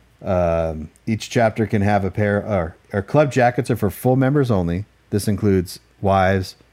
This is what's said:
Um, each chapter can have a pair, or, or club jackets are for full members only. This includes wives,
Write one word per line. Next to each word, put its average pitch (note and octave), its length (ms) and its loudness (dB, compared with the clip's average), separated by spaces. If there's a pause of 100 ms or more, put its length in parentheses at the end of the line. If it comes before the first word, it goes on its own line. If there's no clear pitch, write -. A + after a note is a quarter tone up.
(220)
Um, E2 680 -2 (160)
each A2 220 -4
chapter A2+ 380 0
can G2+ 160 0
have G2+ 240 2
a F#2 40 -2
pair, G2+ 360 0
or, F#2 300 -4 (160)
or G2+ 100 -2
club D3 300 2
jackets A#2+ 380 2
are A#2+ 60 2
for G#2 140 0
full B2+ 260 0
members C3+ 340 2
only. F2+ 360 0 (240)
This G#2 180 -2
includes F#2+ 500 0 (220)
wives, F#2+ 560 0 (160)